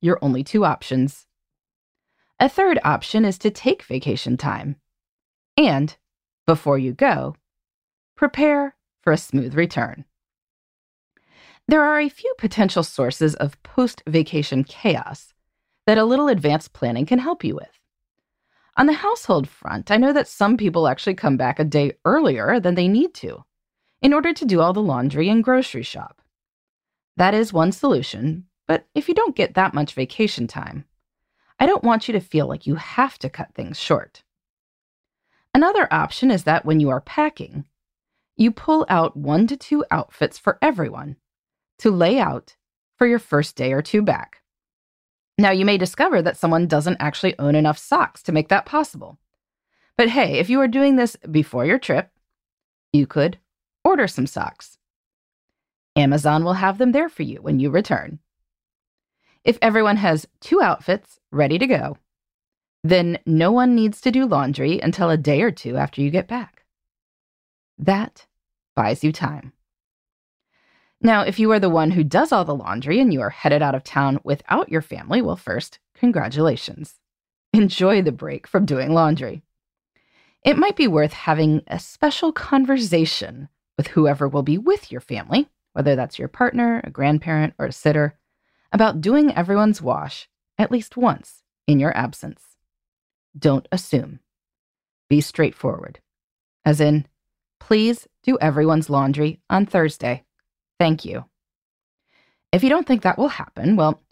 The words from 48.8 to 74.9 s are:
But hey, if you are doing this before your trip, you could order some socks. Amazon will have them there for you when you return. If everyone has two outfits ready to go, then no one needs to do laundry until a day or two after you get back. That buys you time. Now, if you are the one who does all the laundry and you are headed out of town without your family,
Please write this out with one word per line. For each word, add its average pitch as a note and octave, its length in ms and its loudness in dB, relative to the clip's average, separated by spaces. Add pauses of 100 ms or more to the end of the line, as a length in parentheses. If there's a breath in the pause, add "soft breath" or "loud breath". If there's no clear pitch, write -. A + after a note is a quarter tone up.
But A#3 140 4
hey, F#3 280 0
if F#3 120 0
you C4 100 2
are C4 80 4
doing C4+ 280 4
this A#3+ 200 0 (140)
before D3 340 0
your G#3 140 2
trip, D#3 320 -4 (840)
you C#3+ 140 4
could D#3+ 320 -2 (440)
order D4 240 2
some C#3 200 -4
socks. - 500 -10 (1200)
Amazon D3+ 480 2
will F3+ 80 0
have F#3+ 240 -2
them B3 160 2
there D#4 160 2
for - 140 -10
you - 180 -10
when D3 180 -2
you C#3 120 0
return. E3 480 -2 (1200)
If A3+ 200 2
everyone A3 340 2
has E3+ 300 0 (160)
two F#4+ 180 2
outfits - 600 -2 (120)
ready D3 260 0
to C4 80 0
go, C#3+ 300 -2 (880)
then F3 400 2
no E3 280 2
one B3 220 4
needs A3 280 0
to B3+ 80 0
do C4 160 2
laundry C#3+ 520 0
until E3+ 300 -2
a D#3+ 80 2
day D3 240 0
or A3+ 100 0
two B2+ 280 -8
after C#3 240 -4
you C#3+ 80 0
get - 180 -2
back. A#3+ 240 -10 (1300)
That G3 480 -4 (480)
buys A#2 300 -2
you D#3 80 0
time. D3+ 400 -10 (1500)
Now, A3 180 4
if G3 180 -4
you A3 140 4
are G#3+ 80 2
the F#3+ 80 2
one D#3+ 220 2
who F3 140 2
does G#3+ 280 2
all F#3 140 2
the D3+ 80 -6
laundry C3 460 -4
and B3 120 4
you B2+ 80 -2
are G2+ 80 -2
headed D3 320 0
out C#3+ 140 0
of C3+ 100 -6
town C3+ 400 -2
without - 460 -2
your D#3+ 100 -2
family, - 400 -4